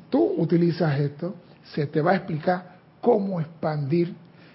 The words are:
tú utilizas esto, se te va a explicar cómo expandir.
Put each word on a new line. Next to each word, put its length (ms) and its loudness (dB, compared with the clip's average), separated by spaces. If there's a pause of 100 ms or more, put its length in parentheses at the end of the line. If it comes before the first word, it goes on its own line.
(100)
tú 280 2
utilizas 600 2
esto, 360 -4 (400)
se 120 -2
te 140 -2
va 120 2
a 40 4
explicar 600 -4 (240)
cómo 400 2
expandir. 760 -2 (400)